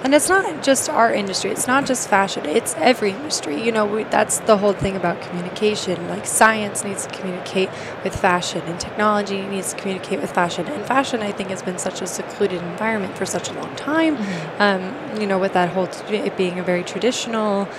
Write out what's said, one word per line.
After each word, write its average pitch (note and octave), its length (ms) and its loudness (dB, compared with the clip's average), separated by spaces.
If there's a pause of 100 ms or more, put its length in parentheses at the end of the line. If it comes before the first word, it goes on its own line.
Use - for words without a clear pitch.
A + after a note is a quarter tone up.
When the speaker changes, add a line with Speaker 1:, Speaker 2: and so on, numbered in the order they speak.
Speaker 1:
And C4+ 120 6
it's D4 140 4
not F#4+ 340 2
just C4+ 260 2
our A3+ 240 4
industry. G3 380 0
It's - 160 -2
not C4 180 4
just C4 240 -2
fashion. G3 360 2
It's G3+ 340 0
every A#3+ 320 4
industry. A#3 500 -4
You A3+ 120 2
know, G#3+ 120 2
we, G#3 200 -2
that's - 320 2 (140)
the G#3 60 8
whole G3+ 160 4
thing G3 220 -2
about F3 260 -2
communication. F3+ 880 -2
Like, F#3+ 160 -6
science G#3+ 600 4
needs G3 220 -6
to - 100 -12
communicate F#3 520 -2 (340)
with - 120 -4
fashion, F3+ 520 2
and E3+ 120 -4
technology G#3 640 0
needs G3 320 -4
to - 80 -10
communicate G3 400 -4
with G#3+ 100 -4
fashion. F3 360 0
And G3+ 180 -6
fashion, B3+ 360 0
I G#3 100 -4
think, G3 180 -6
has F#3+ 120 -6
been F#3 180 -4
such - 220 -6
a F#3 60 -4
secluded F#3 540 -2
environment F#3 560 -4
for F#3+ 80 -4
such - 240 -4
a - 40 -8
long D3+ 220 -8
time. D#4 420 2
Speaker 2:
Mm-hmm. F3+ 440 -4
Speaker 1:
Um, G3 200 4 (380)
you G#3 80 0
know, G3 120 2
with F#3+ 140 0
that F3+ 160 4
whole, F3+ 180 0
t-, - 300 -4
it G3 200 -2
being F3+ 220 0
a F3 40 -4
very F3 200 2
traditional, G#3+ 840 0 (120)